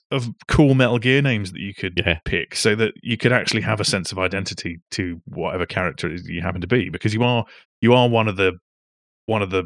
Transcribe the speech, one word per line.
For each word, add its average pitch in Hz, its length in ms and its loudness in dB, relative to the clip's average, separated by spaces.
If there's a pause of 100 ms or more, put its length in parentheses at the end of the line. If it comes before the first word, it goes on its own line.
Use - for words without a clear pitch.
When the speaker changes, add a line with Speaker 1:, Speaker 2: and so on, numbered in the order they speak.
(120)
Speaker 1:
of 127 160 -2 (200)
cool 139 280 6
Metal 120 240 4
Gear 131 240 4
names 104 300 -2
that - 80 -12
you 101 120 -8
could 92 200 -8 (120)
Speaker 2:
Yeah. 82 200 2
Speaker 1:
pick - 300 -4
so 104 200 2
that 110 160 0 (100)
you 113 160 -4
could 120 140 2
actually 110 300 0
have 107 180 -2
a 104 60 -4
sense 92 260 -2
of 92 80 -6
identity 92 600 -4 (120)
to 87 340 -6
whatever 85 400 -4
character 87 420 -4
it 78 80 -6
is 87 120 -12
you 85 140 -6
happen 90 200 -4
to 87 60 -6
be? 104 220 0
Because 104 260 -2
you 117 80 0
are, 123 220 0 (360)
you 117 120 8
are 123 160 8
one 110 180 4
of 98 80 -2
the, 92 180 2 (720)
one 110 140 0
of 95 80 -2
the 92 160 0